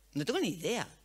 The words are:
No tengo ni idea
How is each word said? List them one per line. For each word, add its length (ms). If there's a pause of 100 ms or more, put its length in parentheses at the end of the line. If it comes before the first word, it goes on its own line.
(140)
No 120
tengo 140
ni 100
idea 380 (180)